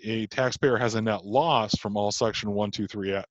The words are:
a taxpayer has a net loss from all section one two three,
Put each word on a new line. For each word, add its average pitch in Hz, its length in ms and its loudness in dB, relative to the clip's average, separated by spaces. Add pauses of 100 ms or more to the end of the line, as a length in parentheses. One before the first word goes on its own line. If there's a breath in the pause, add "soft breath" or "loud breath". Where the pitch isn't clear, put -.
a 110 200 -2
taxpayer 127 500 2
has 113 160 0
a 110 80 0
net 104 240 0
loss 120 540 2
from 104 180 -4
all 104 140 2
section 107 400 -2
one 104 180 0
two 104 160 -4
three, 98 340 -4 (120)